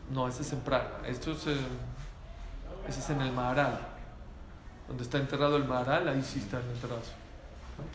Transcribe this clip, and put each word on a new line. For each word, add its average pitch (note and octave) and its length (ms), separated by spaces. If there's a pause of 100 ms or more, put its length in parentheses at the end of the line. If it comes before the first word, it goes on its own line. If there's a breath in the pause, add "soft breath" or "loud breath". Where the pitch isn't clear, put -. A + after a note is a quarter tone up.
(120)
no, C3 160
ese B2 140
es D3 120
en C3 80
Praga. B2 440
Esto B2+ 280
es, D#3 140
eh, D3 100 (1300)
ese C3 120
es C3+ 100
en C#3+ 120
el C3 100
Maharal. B2 480 (1080)
Donde B2+ 160
está B2 140
enterrado C#3+ 400
el C#3 80
Maharal, B2+ 420
ahí C3+ 160
sí - 160
están A#2+ 220 (120)
enterrados. A#2+ 380 (840)